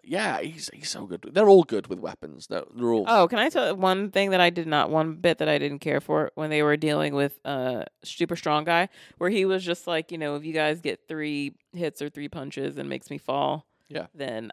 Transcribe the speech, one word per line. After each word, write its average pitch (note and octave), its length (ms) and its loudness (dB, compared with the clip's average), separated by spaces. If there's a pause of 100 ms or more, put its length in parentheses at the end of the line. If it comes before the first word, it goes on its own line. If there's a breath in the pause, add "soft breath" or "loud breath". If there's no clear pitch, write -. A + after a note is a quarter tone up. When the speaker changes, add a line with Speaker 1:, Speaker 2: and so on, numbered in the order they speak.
Speaker 1:
yeah, E3+ 380 -4
he's, D#3 320 -10
he's - 160 -12
so - 160 -10
good. F2+ 260 -12
They're G3 160 6
all G3 160 12
good A2 240 -2
with F#2 120 -8
weapons. - 480 -12
They're, F#2 160 -6 (120)
they're A#2+ 160 0
all A2 160 2
Speaker 2:
Oh, G#3 200 6
can A3+ 100 0
I A#3+ 120 2
tell A#3 280 0
one F#3+ 320 0
thing G3 220 0
that F#3 100 4
I F3 80 6
did F3 180 -6
not, D3+ 220 2
one D#3 280 0
bit F3 200 2
that D#3 100 -2
I D3 120 2
didn't C#3+ 200 -4
care C#3+ 220 -2
for D#3 320 -2
when D#3 160 -6
they D3+ 140 2
were D3 140 4
dealing D3 360 0
with, C#3 320 0
uh, B2+ 380 -4 (200)
Super - 320 -4
Strong D3+ 300 0
Guy, E3+ 240 2 (300 loud breath)
where E3+ 100 0
he G3 160 2
was F#3+ 180 0
just F3 220 -4
like, D#3+ 260 -4
you E3+ 60 -10
know, D3 180 -4
"If D3 80 -8
you D#3+ 80 -8
guys D#3 300 0
get - 260 -6
three D3+ 460 -6 (180)
hits E3+ 300 -6
or D3 80 -6
three D3 180 -12
punches C#3+ 500 -8
and C#3 120 -8
makes C3+ 220 -10
me C#3+ 80 -10
fall, C#3 480 -2 (200)
Speaker 1:
Yeah. D3+ 260 -10
Speaker 2:
then A#2 400 -8